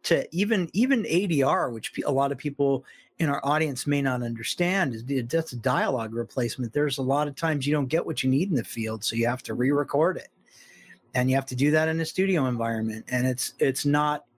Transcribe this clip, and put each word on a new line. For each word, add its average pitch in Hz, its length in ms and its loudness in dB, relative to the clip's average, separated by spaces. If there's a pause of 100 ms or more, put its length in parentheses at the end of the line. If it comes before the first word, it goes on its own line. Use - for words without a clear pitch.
to 143 300 2
even, 190 400 0
even 240 340 2
A 180 200 2
D 151 160 2
R, 151 280 2
which 110 220 -10
pe-, - 120 -4
a 147 60 2
lot 135 200 2
of 135 60 -4
people 139 480 0 (320)
in 160 120 2
our 143 140 0
audience 147 420 0
may 143 160 2
not 127 200 0
understand, 139 720 0
is 113 100 -8
the, 131 180 0
that's 160 300 -2
a 127 60 -6
dialogue 127 560 0
replacement. 117 580 -4
There's 147 280 0
a - 20 -4
lot 143 260 0
of 139 80 -8
times 147 320 -2
you 147 60 2
don't 143 140 0
get 156 180 0
what 147 180 -4
you 131 60 2
need 151 200 2
in 180 60 0
the 117 80 0
field, 110 400 -4
so - 120 -4
you 113 120 2
have 127 160 -2
to 113 100 -6
re-record 143 640 2
it. - 140 -12 (840)
And 127 140 2
you 131 60 4
have 135 120 2
to - 80 -8
do 139 160 2
that 156 180 4
in 160 100 -2
a 160 60 -2
studio 185 400 2
environment. 113 640 -2
And 127 180 0
it's, 127 320 -4
it's 135 260 0
not 147 400 2 (120)